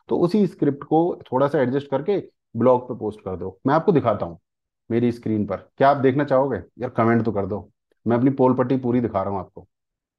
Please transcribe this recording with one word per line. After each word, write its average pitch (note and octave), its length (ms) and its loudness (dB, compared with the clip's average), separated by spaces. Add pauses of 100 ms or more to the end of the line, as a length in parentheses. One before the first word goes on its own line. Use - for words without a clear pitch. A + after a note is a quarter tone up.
तो A3+ 100 0
उसी F#3 280 2
स्क्रिप्ट - 360 -2
को D#3 160 0 (320)
थोड़ा C3 160 2
सा C#3+ 140 0
एडजस्ट C3 300 -2
करके E3 260 -2 (380)
ब्लॉग B2 340 2
पे A#2+ 100 -10
पोस्ट G#2+ 220 -6
कर F#2 160 -8
दो। F#2+ 200 -10 (100)
मैं C#3+ 80 4
आपको E3 160 2
दिखाता A2+ 340 0
हूँ E2+ 140 -12 (500)
मेरी A#2+ 220 2
स्क्रीन A2 360 -4
पर, F#2 100 -6 (200)
क्या C#3 120 6
आप C#3+ 80 4
देखना C3+ 260 2
चाहोगे? C3+ 340 0 (220)
यार A#2 100 -8
कमेंट A2+ 360 2
तो A2+ 60 -2
कर G2 140 -2
दो, G2 240 -8 (360)
मैं A#2 120 2
अपनी C3 140 2
पोल B2+ 240 2
पट्टी B2+ 220 0
पूरी B2 240 0
दिखा F#2+ 200 -2
रहा G2 100 -6
हूँ G2 80 -6
आपको, - 280 -16 (520)